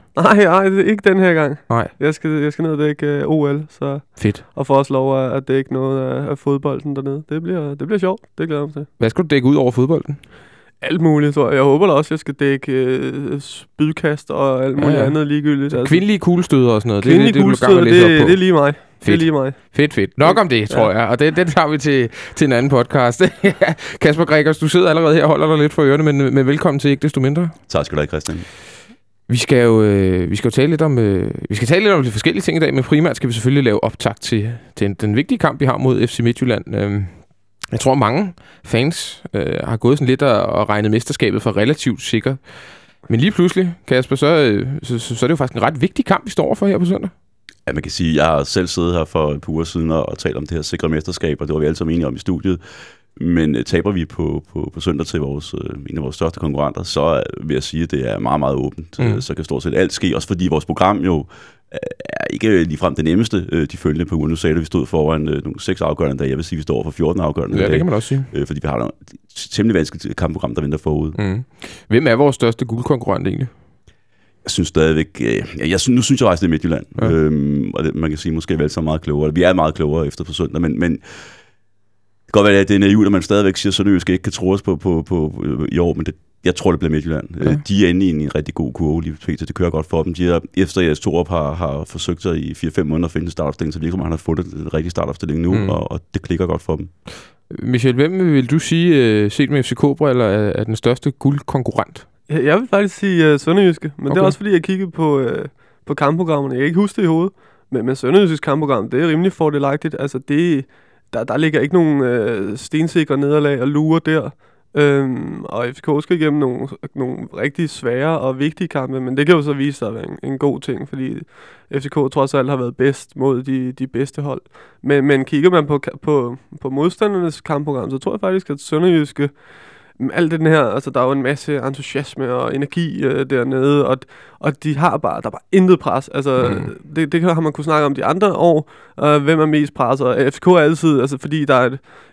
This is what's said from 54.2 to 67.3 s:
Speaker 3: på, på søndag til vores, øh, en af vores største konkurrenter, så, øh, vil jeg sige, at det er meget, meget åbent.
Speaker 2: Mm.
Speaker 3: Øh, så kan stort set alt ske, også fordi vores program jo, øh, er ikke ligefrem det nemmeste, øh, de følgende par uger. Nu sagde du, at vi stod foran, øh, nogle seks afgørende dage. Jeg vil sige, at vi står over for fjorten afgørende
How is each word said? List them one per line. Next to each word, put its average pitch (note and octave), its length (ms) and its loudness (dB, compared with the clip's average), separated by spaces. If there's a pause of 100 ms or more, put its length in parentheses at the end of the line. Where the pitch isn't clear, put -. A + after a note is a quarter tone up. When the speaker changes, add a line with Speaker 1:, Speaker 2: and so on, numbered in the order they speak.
Speaker 3:
på, - 200 -8
på - 60 -14
søndag D#2 280 -2
til - 120 -6
vores, C#2+ 340 -8
øh, - 220 -10 (140)
en - 80 -8
af D#2 60 -6
vores C2 120 -8
største E2 240 -4
konkurrenter, D2 440 -4
så, D2+ 400 0 (180)
øh, D#2 80 -6
vil D2 60 -2
jeg C2 80 -2
sige, D#2+ 200 -4
at E2 80 -4
det B1+ 180 -2
er G1+ 100 -4
meget, B1 200 -2
meget C2+ 160 0
åbent. C#2+ 440 -6
Speaker 2:
Mm. B2+ 60 0
Speaker 3:
Øh, A2+ 160 0
så D2+ 140 -8
kan D#2+ 100 -6
stort - 180 -4
set E2+ 120 -4
alt F2 180 2
ske, E2 220 0
også - 120 -4
fordi F#2 200 -2
vores D#2 180 0
program G2+ 320 2
jo, F2 280 0 (480)
øh, - 60 -10 (200)
er - 300 -8
ikke G2+ 340 2
ligefrem D#2 320 -2
det D#2 100 0
nemmeste, F2+ 460 2
øh, E2 200 0
de - 60 -12
følgende D#2+ 280 -2
par E2+ 100 -4
uger. D2+ 120 0
Nu D#2+ 80 0
sagde D#2+ 180 0
du, E2 40 0
at E2+ 40 2
vi D#2+ 40 -6
stod D#2 200 -2
foran, D#2 440 0
øh, D2 140 -4
nogle D2+ 180 -10
seks F#2+ 200 -4
afgørende D2+ 360 -2
dage. C#2 120 -2
Jeg C2 80 -2
vil D#2+ 80 -6
sige, E2+ 120 -6
at - 0 -
vi D#2 40 -4
står D2 140 -4
over G#1 80 -2
for D#2 80 -8
fjorten E2 300 -2
afgørende D2+ 360 -2